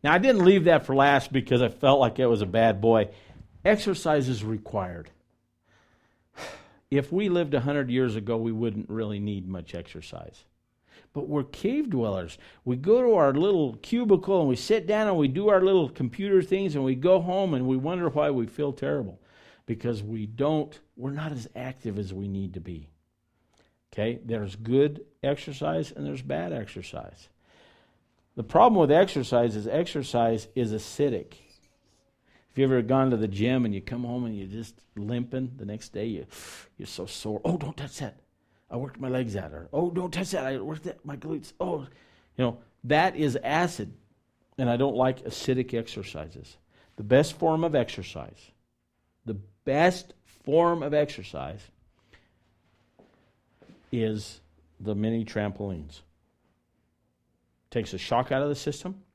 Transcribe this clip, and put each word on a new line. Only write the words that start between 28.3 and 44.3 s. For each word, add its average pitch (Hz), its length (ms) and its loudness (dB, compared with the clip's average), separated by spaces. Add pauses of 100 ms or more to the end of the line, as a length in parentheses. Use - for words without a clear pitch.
The 117 80 -8
problem 208 360 6
with 143 100 6
exercise 123 680 4
is 107 100 -6
exercise 117 880 0
is 113 180 -2
acidic. 113 640 -4 (1160)
If - 60 -10
you 135 80 4
ever 131 180 4
gone 131 280 2
to 117 80 0
the 107 100 0
gym 117 380 0
and 104 80 -2
you 95 60 -8
come 120 240 -10
home 123 200 -6
and 113 100 -8
you're 98 120 -10
just 110 280 -14 (220)
limping, 120 600 -6
the 104 100 -12
next 107 240 -12
day 107 160 -6
you, 95 200 -8 (520)
you're - 80 -14
so 95 200 -12
sore. - 380 -8
"Oh, 170 120 -2
don't 147 200 -8
touch 139 220 -14
that. 120 200 -12 (520)
I - 60 -10
worked 131 240 -10
my 131 80 -8
legs 127 280 -4
out." 82 160 -8
Or, 76 220 -16
"Oh, 175 160 -2
don't 180 200 -6
touch 165 200 -6
that. 151 160 -4
I 135 120 -6
worked 151 260 -10
that, - 200 -12
my 147 120 -10
glutes." 156 440 -10
Oh, 175 200 -4 (560)
you 127 80 0
know, 120 140 -2 (260)
that 156 320 2
is 143 200 0
acid. 160 560 -2 (640)